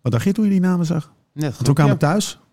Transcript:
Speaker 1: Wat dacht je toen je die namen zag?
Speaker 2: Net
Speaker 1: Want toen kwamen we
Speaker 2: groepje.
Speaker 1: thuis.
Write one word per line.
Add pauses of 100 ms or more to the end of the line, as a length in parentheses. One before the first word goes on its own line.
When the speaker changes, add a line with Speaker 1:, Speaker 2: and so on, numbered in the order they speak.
Speaker 1:
Wat
dacht
je
toen
je
die
namen
zag? (200)
Speaker 2:
Net
Speaker 1:
Want
toen
kwamen
we
Speaker 2:
groepje.
Speaker 1:
thuis. (140)